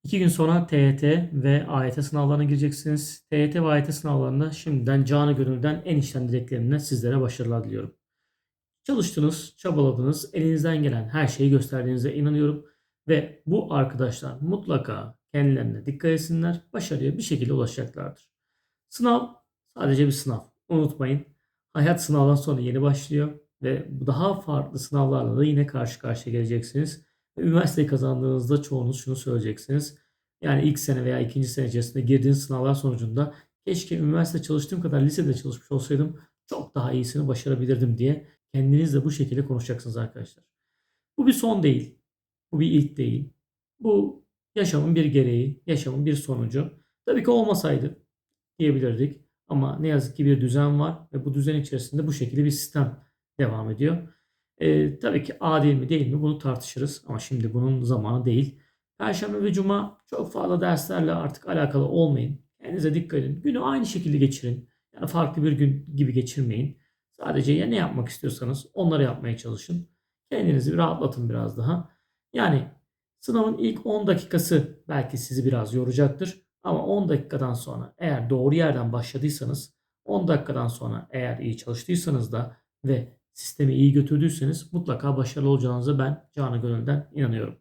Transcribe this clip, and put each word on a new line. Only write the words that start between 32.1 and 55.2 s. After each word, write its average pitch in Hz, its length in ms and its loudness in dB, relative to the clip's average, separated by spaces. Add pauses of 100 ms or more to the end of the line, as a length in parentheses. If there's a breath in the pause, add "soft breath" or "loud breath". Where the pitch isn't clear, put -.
sınavlar 135 320 0
sonucunda 127 600 -2 (320 loud breath)
"Keşke 175 320 -4
üniversite 165 440 0
çalıştığım 156 380 -2
kadar 143 220 2
lisede 147 320 2
çalışmış - 380 -8
olsaydım, 147 480 0 (260 loud breath)
çok - 280 -10
daha 127 180 -2
iyisini 127 360 -2
başarabilirdim." 123 720 0
diye 143 300 0 (260 loud breath)
kendinizle 139 500 4
bu 160 60 0
şekilde 135 340 -2
konuşacaksınız 120 520 -6
arkadaşlar. 113 480 -10 (760)
Bu 254 80 4
bir 262 60 8
son 214 300 2
değil. 127 360 2 (540)
Bu 151 80 0
bir 165 100 2
ilk 147 260 2
değil. 127 360 -2 (480)
Bu 202 440 0 (300)
yaşamın 165 400 2
bir 160 100 4
gereği, 131 600 2
yaşamın 143 400 -2
bir 151 80 2
sonucu. 135 580 -4 (340 soft breath)
Tabii 247 180 2
ki 247 60 4
olmasaydı 196 680 2 (600)
diyebilirdik. 135 680 0 (220)
Ama 139 300 0
ne 156 100 -2
yazık 131 280 0
ki 147 80 0
bir 139 160 6
düzen 143 400 2
var 165 180 -2 (140)
ve 135 120 -6
bu 139 100 -4
düzen 143 200 0
içerisinde 143 520 -4
bu 151 60 -2
şekilde 135 320 0
bir 147 60 4
sistem 139 500 -2 (400 soft breath)
devam 110 300 -2
ediyor. 156 440 -2 (440 loud breath)
Ee, 151 400 2
tabii - 240 -2